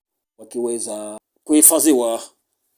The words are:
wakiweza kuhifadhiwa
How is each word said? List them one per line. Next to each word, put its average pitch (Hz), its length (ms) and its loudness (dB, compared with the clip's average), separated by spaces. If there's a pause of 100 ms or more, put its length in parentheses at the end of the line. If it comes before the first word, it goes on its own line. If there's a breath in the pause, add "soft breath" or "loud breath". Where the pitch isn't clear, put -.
(380)
wakiweza 113 800 -10 (260)
kuhifadhiwa 143 760 2 (560)